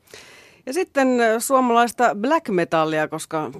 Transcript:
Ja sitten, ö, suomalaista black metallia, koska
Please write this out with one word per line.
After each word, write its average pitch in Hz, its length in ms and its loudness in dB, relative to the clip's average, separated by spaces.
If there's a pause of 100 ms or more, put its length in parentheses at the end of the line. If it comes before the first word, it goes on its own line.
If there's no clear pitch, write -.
(680)
Ja 254 60 -8
sitten, 269 480 0
ö, 226 200 2
suomalaista 240 760 2
black 285 340 -2
metallia, 160 600 0
koska 156 520 -8